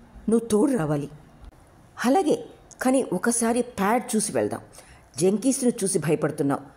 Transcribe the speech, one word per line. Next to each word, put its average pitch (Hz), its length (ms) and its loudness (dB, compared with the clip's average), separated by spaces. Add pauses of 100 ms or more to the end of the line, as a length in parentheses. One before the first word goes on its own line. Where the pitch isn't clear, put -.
(300)
నువ్వు 226 180 2
తోడు 214 240 2
రావాలి." 151 380 -2 (960)
"అలాగే, 302 400 2 (360)
కానీ 262 220 2 (100)
ఒకసారి 233 480 0
ప్యాడ్ 220 540 -2
చూసి 202 160 -2
వెళ్దాం. 107 300 -2 (560)
జంకీస్ను 214 520 2
చూసి 190 300 0
భయపడుతున్నావు. 147 640 0 (160)